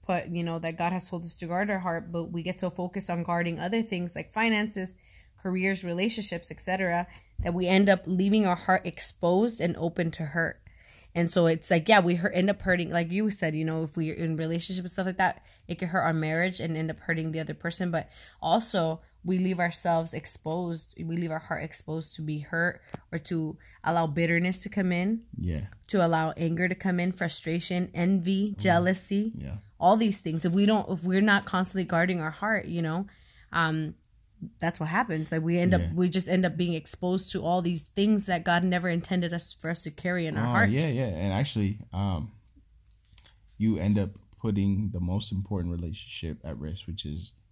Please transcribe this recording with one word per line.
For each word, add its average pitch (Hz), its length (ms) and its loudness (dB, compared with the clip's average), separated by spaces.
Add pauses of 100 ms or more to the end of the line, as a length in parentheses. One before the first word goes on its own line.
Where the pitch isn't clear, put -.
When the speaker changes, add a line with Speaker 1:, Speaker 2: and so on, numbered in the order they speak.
Speaker 1:
put, 180 220 -2
you 170 160 -4
know, 165 160 -4
that 165 180 -6
God 170 160 0
has 180 160 -4
told 170 140 -6
us 170 140 -12
to 175 100 -10
guard 185 220 -2
our 190 100 -2
heart, 170 320 -4
but 170 140 -4
we 170 180 -6
get 185 160 -6
so 180 100 -2
focused 180 400 -6
on 170 140 -2
guarding 170 360 -2
other 208 220 0
things 175 340 -4
like - 160 -10
finances, 214 640 0 (460)
careers, 185 420 -2
relationships, 180 680 -2
et 160 100 -12
cetera, 180 460 0 (320)
that 175 140 -2
we 180 140 0
end 190 220 6
up 190 160 4
leaving 196 400 4
our 180 100 4
heart 185 300 2
exposed 185 760 0
and 170 180 0
open 170 340 -2
to - 140 -6
hurt. 160 360 -2 (540)
And 170 160 2
so 170 160 6
it's 160 240 2
like, 170 180 4
yeah, 214 100 10
we 175 160 4
hurt, 170 200 0
end 185 140 4
up 196 120 -2
hurting, 175 300 0
like 170 200 0
you 208 200 2
said, 160 240 -2
you 156 100 0
know, 160 180 -2
if 151 140 -6
we're 160 160 0
in 160 240 -2
relationships 165 480 -2
and 175 60 -8
stuff 185 160 -2
like 190 100 -4
that, 185 260 0 (240)
it 175 120 -4
could 180 100 -4
hurt 180 140 0
our 160 100 4
marriage 160 460 0
and 160 180 -2
end 160 140 -2
up - 80 -8
hurting 160 320 -4
the 160 80 -4
other 151 160 -6
person. 175 360 -4
But 165 160 -2 (340)
also, 165 600 2 (240)
we 185 140 2
leave 185 200 2
ourselves 170 540 0
exposed, 160 920 -6
we 165 140 -4
leave 170 140 -2
our 156 80 -4
heart 160 240 -6
exposed 160 520 -8
to 160 60 -10
be 151 180 -4
hurt 165 420 -2 (300)
or 165 80 -6
to 156 380 -4 (260)
allow 165 240 2
bitterness 170 520 2
to 196 100 -8
come 185 240 0
in, 202 300 0 (140)
Speaker 2:
Yeah. 85 280 -2 (220)
Speaker 1:
to 190 180 4
allow 160 320 2
anger 170 320 0
to 180 60 -2
come 185 260 0
in, 180 100 0
frustration, 180 840 -2
envy, 190 580 2
Speaker 2:
Mm. 202 60 -8
Speaker 1:
jealousy, 190 800 2
Speaker 2:
Yeah. 69 200 -8 (220)
Speaker 1:
all 196 180 8
these 220 240 2
things. 160 240 -2
If 170 80 2
we 202 120 6
don't, 214 240 4
if 170 140 -4
we're 185 160 2
not 202 260 4
constantly 185 380 0
guarding 175 380 2
our 156 100 -4
heart, 208 360 -2
you 170 140 -2
know, 165 240 -2 (460)
um, 156 440 0 (640)
that's 170 200 -2
what 160 100 -4
happens. 170 420 -2
Like, 160 100 0
we 170 160 0
end 175 160 4
Speaker 2:
Yeah. 180 60 4
Speaker 1:
up, 85 140 -2
we 180 160 2
just 180 200 -2
end 185 160 2
up 156 100 -2
being 170 180 0
exposed 180 580 -4
to - 120 -4
all 175 180 2
these 170 220 -2
things 202 440 2
that 175 180 0
God 175 180 4
never 180 240 2
intended 175 460 0
us, 170 200 -6
for - 160 -10
us 170 140 -4
to 151 80 -8
carry 180 360 -2
in 156 100 -2
our 113 80 0
Speaker 2:
Oh, 120 40 0
Speaker 1:
hearts. 123 220 4
Speaker 2:
yeah, 147 160 2
yeah. 135 200 0
And 95 260 -2
actually, 107 460 0 (120)
um, 98 400 -2 (1300)
you 104 200 2
end 101 200 2
up 98 140 0 (280)
putting 101 520 2
the 90 80 -4
most 90 320 -2
important 95 420 -2
relationship 82 720 -8
at 78 160 -8
risk, 80 280 -8
which - 180 -8
is 78 280 -8 (180)